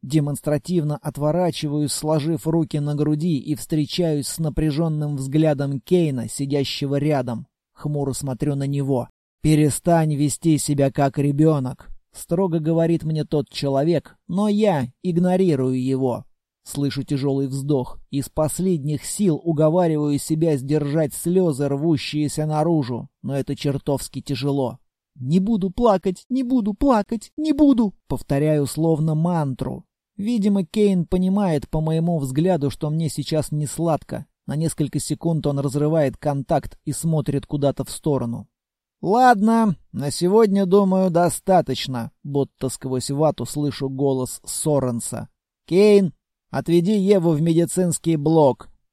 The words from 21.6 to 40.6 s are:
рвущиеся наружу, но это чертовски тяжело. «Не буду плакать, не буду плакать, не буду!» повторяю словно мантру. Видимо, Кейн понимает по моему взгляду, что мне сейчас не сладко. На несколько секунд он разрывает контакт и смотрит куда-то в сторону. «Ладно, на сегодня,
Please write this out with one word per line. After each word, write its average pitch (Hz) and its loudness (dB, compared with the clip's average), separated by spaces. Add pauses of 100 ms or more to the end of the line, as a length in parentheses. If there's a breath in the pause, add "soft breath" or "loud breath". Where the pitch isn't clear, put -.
рвущиеся 151 -2
наружу, 151 0 (140)
но 135 -6
это 139 -4
чертовски 139 -4
тяжело. 135 -2 (340)
«Не 139 0
буду 196 0
плакать, 196 0
не 254 -2
буду 240 -2
плакать, 233 0
не 311 0
буду!» 269 4 (140)
повторяю 147 0
словно 156 0
мантру. 151 -2 (320)
Видимо, 202 0
Кейн 196 2
понимает 185 0
по 156 -2
моему 160 0
взгляду, 143 0
что 151 -6
мне 160 -2
сейчас 151 -4
не 151 -4
сладко. - -4 (220)
На 139 -6
несколько 156 -2
секунд 156 -4
он 143 0
разрывает 143 0
контакт 143 -4
и 147 -6
смотрит 151 -2
куда-то 139 -2
в - -10
сторону. 120 -4 (560)
«Ладно, 226 4 (160)
на 143 -6
сегодня, 196 4